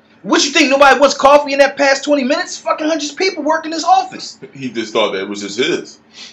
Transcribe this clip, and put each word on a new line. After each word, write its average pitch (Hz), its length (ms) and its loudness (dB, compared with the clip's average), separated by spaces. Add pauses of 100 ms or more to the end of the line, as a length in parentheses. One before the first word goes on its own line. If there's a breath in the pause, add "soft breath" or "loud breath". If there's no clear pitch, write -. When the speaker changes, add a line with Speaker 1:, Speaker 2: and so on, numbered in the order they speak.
(220 soft breath)
Speaker 1:
What 320 220 0
you 285 80 -4
think, 311 200 2
nobody 269 280 6
wants 277 160 2
coffee 277 380 4
in 277 60 -4
that 277 180 2
past 269 260 0
twenty 294 200 0
minutes? 320 340 -4
Fucking 311 300 -4
hundreds 302 240 -4
of - 60 -18
people 349 260 -4
work 320 220 -2
in 311 60 -8
this 320 120 -6
office. 359 560 0 (140)
Speaker 2:
He 135 180 -10
just 107 220 -6
thought 107 180 2
that 98 160 -4
was 101 140 -8
just 98 160 -10
his. 139 420 -4 (340 loud breath)